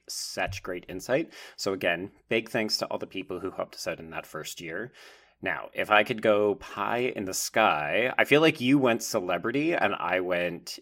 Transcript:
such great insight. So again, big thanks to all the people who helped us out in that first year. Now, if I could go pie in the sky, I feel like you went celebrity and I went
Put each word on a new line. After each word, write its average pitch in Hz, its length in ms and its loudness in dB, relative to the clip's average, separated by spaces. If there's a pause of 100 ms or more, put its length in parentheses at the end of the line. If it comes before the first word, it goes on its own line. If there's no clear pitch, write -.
such - 540 -6
great 90 260 -8
insight. 120 420 -2 (260)
So - 160 -2
again, 90 400 0 (160)
big 110 220 0
thanks 107 280 0
to - 80 -2
all 104 120 -4
the - 100 -8
people 92 320 -8
who 92 100 -4
helped - 240 -6
us - 140 -8
out 82 100 -4
in 82 120 -14
that 80 160 -10
first - 340 -12
year. 87 320 -8 (480)
Now, 85 320 -4
if 92 180 -2
I 107 120 8
could 110 180 -4
go 104 360 4
pie 113 580 -4
in 107 100 -4
the 92 80 -6
sky, 92 840 2
I 110 60 4
feel 143 160 6
like 160 200 4
you 127 160 6
went 120 280 4
celebrity 110 680 0
and 101 220 2
I 90 260 0
went 87 600 -2